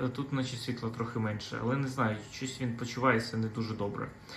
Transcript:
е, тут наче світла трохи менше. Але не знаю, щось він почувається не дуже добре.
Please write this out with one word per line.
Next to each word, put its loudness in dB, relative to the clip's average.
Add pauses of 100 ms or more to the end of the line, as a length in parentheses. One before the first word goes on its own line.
е, 2
тут -2
наче 0
світла -2
трохи -2
менше. -2
Але 2
не 2
знаю, 2 (160)
щось -6
він 0
почувається 4
не 2
дуже -2
добре. -2 (280)